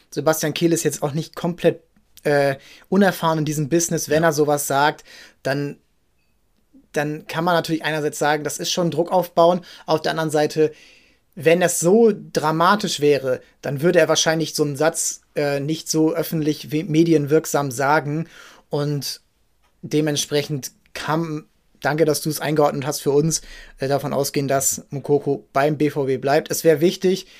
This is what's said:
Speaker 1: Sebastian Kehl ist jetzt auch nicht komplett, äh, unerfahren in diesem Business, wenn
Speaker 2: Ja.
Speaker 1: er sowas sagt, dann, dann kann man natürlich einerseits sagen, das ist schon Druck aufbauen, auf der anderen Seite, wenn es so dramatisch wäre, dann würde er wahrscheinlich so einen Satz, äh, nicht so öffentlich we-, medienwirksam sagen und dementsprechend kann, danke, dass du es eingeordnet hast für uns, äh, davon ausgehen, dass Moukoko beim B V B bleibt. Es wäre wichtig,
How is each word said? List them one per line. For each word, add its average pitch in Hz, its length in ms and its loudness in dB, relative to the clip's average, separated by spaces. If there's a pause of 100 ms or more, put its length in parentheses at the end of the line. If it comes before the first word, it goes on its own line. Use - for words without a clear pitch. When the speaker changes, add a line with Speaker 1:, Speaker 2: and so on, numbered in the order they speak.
(100)
Speaker 1:
Sebastian 156 420 -2
Kehl 170 220 0
ist 160 100 0
jetzt 143 180 -4
auch 143 120 -4
nicht 156 200 -8
komplett, 170 460 -2 (440)
äh, 143 320 2 (340)
unerfahren 175 480 2
in 151 80 0
diesem 151 240 -4
Business, 165 400 -2
wenn 156 120 2
Speaker 2:
Ja. 170 60 6
Speaker 1:
er 160 60 4
sowas 147 320 0
sagt, 147 380 0 (380)
dann, 143 360 -4 (1120)
dann 151 340 -4
kann 160 180 -4
man 175 100 2
natürlich 165 300 -2
einerseits 151 340 -4
sagen, 151 260 0
das 143 140 -8
ist - 120 -6
schon 175 200 -2
Druck 156 200 -2
aufbauen, 180 520 2 (240)
auf 156 160 0
der 156 100 -2
anderen 160 180 -4
Seite, 151 420 0 (640)
wenn 165 280 4
es 165 180 0
so 208 320 6 (220)
dramatisch 165 680 2
wäre, 135 400 2 (220)
dann 135 180 -6
würde 170 200 4
er 151 80 4
wahrscheinlich 160 460 0
so 151 100 0
einen 143 120 -4
Satz, - 460 -2 (120)
äh, 143 260 -2
nicht 156 280 -6
so 156 260 2
öffentlich 156 560 -4
we-, 151 140 -4
medienwirksam 156 840 2
sagen 143 580 0 (400)
und 147 540 -4 (580)
dementsprechend 147 920 -2 (200)
kann, 156 540 -4 (340)
danke, 151 240 2
dass 147 160 0
du - 80 -6
es 147 120 -4
eingeordnet 147 460 0
hast 147 140 -6
für 139 120 -2
uns, 151 280 2 (380)
äh, 135 100 -4
davon 139 240 -2
ausgehen, 139 360 -2
dass - 420 -2
Moukoko 143 640 -2
beim 143 240 2
B 151 100 2
V 143 160 -4
B 131 140 -2
bleibt. 139 320 0
Es - 140 -4
wäre 156 180 4
wichtig, 185 460 0 (120)